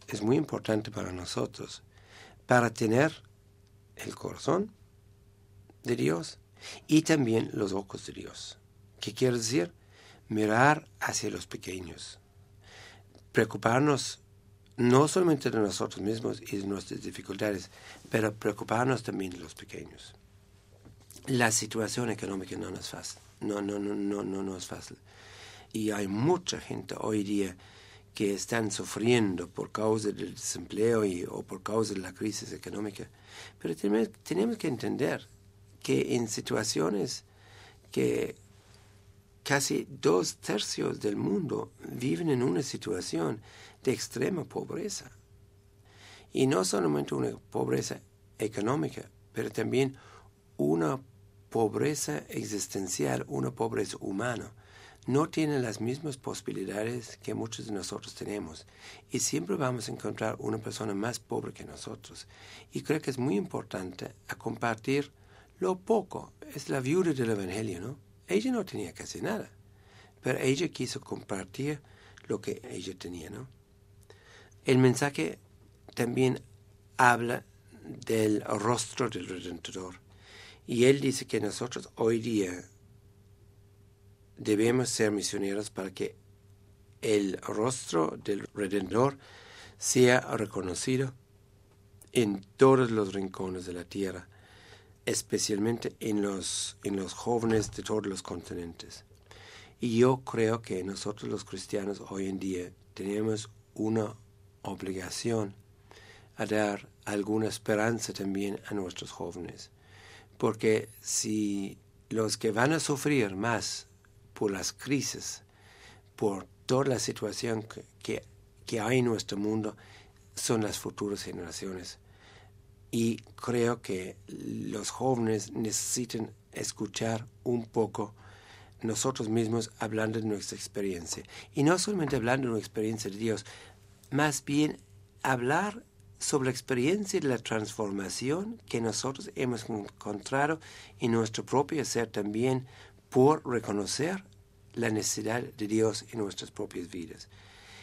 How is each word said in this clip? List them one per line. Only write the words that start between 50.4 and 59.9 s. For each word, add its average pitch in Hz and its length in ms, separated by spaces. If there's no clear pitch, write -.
una 147 420
pobreza 127 680
existencial, 127 1000
una 135 220
pobreza 113 500
humana. 113 520
No 143 220
tienen 151 340
las 110 180
mismas 127 380
posibilidades 107 1000
que - 180
muchos 110 320
de 110 60
nosotros 98 420
tenemos. 87 520
Y 127 100
siempre 175 360
vamos 127 320
a 127 40